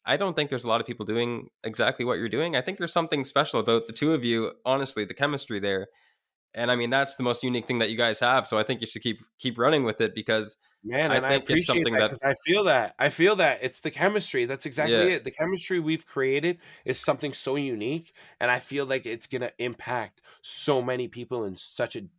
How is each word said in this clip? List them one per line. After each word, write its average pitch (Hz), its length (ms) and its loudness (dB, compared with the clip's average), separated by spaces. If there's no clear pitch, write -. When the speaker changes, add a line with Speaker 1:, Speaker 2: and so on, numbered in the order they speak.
Speaker 1:
I 139 120 2
don't 180 180 -2
think 147 140 0
there's 120 140 -4
a 120 60 -4
lot 113 120 4
of 117 60 -6
people 117 180 -8
doing 117 440 -2
exactly 120 420 0
what 117 120 0
you're 107 120 -4
doing. 151 260 -2
I 127 60 2
think 190 160 -8
there's 170 160 -6
something 160 320 0
special 139 340 0
about 113 280 2
the 113 60 -12
two 156 200 2
of 131 100 0
you. 113 300 0
Honestly, 131 380 0
the 92 100 -8
chemistry 139 460 -4
there. 98 280 -2
And, 120 180 0
I 127 40 4
mean, 120 140 -2
that's 135 260 0
the 127 80 -4
most 120 200 0
unique 123 220 -2
thing 120 140 0
that 110 120 2
you 110 60 -4
guys 117 220 2
have. 123 280 2
So 113 100 0
I 110 60 2
think 117 180 -2
you 113 60 -6
should - 160 -10
keep, 113 180 -2
keep 117 220 -6
running 143 240 4
with 110 180 -2
it 110 140 0
because 110 420 -2
Speaker 2:
Man, 131 280 0
Speaker 1:
I 117 60 4
Speaker 2:
and 131 80 2
I 135 40 0
Speaker 1:
think 139 140 4
it's - 60 -8
Speaker 2:
appreciate 165 180 4
Speaker 1:
something 131 260 2
Speaker 2:
that 127 60 4
Speaker 1:
that 110 100 4
Speaker 2:
'cause 131 140 -6
I 139 100 2
feel 196 180 2
that. 131 340 4
I 139 120 4
feel 185 260 4
that. 147 260 4
It's 127 200 -4
the - 100 -4
chemistry. 160 540 0
That's 135 200 -6
exactly 135 300 2
Speaker 1:
Yeah. 110 80 6
Speaker 2:
it. 131 60 -6
The 131 80 -6
chemistry 175 480 -2
we've 156 260 -2
created 143 540 0
is 127 140 -2
something 143 340 0
so 135 240 -2
unique, 135 560 -4
and 123 100 0
I 123 100 2
feel 139 260 -4
like 131 200 -2
it's 117 220 -8
gonna 123 320 -4
impact 117 600 -6
so - 400 0
many 123 280 -4
people 120 360 -6
in 95 120 -6
such - 380 -6
a 101 120 -10